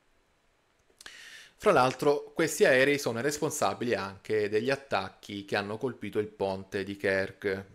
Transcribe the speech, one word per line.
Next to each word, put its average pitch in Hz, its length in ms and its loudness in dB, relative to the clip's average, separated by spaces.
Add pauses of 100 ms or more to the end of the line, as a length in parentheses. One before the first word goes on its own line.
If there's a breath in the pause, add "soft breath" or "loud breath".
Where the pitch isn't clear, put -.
(1600 loud breath)
Fra 214 140 4
l'altro, 143 640 2
questi 165 320 2
aerei 139 320 6
sono 120 240 -4
responsabili 123 720 -2
anche 98 560 -2
degli 110 180 0
attacchi 101 760 -6
che 113 100 -4
hanno 104 220 -4
colpito 110 400 -6
il 107 100 -2
ponte 95 560 -6
di 98 140 -10
Kerch 98 680 -2 (100)